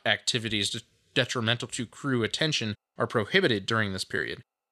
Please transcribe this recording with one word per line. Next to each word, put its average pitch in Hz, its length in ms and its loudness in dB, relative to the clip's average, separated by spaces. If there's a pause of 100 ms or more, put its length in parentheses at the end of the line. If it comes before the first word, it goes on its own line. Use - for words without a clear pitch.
activities 107 680 0
de-, 113 100 -6 (340)
detrimental 120 540 0
to 120 180 -6
crew 127 380 0
attention 113 500 0 (240)
are 120 80 2
prohibited 110 600 2
during 107 260 0
this 95 120 -6
period. 69 380 -4 (300)